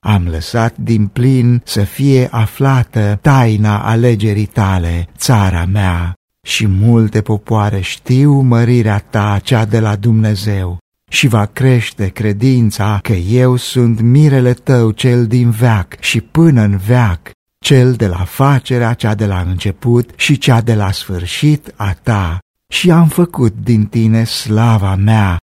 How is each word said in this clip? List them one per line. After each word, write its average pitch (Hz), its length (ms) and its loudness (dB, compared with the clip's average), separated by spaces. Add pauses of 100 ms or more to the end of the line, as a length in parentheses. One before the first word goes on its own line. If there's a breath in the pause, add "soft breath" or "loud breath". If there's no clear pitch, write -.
Am 92 280 0
lăsat 113 480 -4
din 107 300 -2
plin 123 580 0
să - 180 -4
fie 135 480 0
aflată 113 880 -2
taina 107 580 2
alegerii 110 680 0
tale, 87 720 -2
țara 95 480 0
mea, 90 500 -2 (320)
și - 200 -4
multe 107 560 2
popoare 104 580 -2
știu 139 600 0
mărirea 117 580 2
ta, 104 440 -2
cea 110 220 0
de 110 160 0
la 107 160 0
Dumnezeu, 101 840 -2 (320)
și - 140 2
va 107 180 2
crește 120 640 -2
credința 107 920 0
că - 100 -4
eu 123 440 0
sunt 117 440 -2
mirele 127 520 4
tău 123 380 0
cel 120 360 0
din 120 240 0
veac 110 500 -2
și - 200 -4
până 156 420 2
în 101 140 0
veac, 104 540 -2 (280)
cel 127 340 2
de 113 140 -2
la 90 180 -2
facerea 123 680 -2
cea 107 200 -2
de 104 120 -2
la 95 140 -2
început 98 760 -2
și - 220 0
cea 117 220 2
de 113 140 0
la 98 180 -2
sfârșit 98 840 -4
a 98 260 -4
ta. 95 360 -2 (300)
Și - 220 0
am 165 180 4
făcut 139 540 -2
din 107 240 0
tine 113 380 0
slava 107 680 0
mea 98 500 0